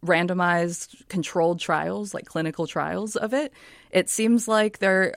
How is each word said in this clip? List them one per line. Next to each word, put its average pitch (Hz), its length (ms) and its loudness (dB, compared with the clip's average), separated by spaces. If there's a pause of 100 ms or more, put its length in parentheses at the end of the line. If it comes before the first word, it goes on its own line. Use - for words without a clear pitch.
randomized 175 1040 0
controlled 170 520 0
trials, 180 540 -4
like - 100 -8
clinical 160 420 -4
trials 175 500 -4
of 220 180 -2
it, 294 180 -2 (380)
it 185 180 2
seems 226 400 2
like 214 300 2
there 190 380 2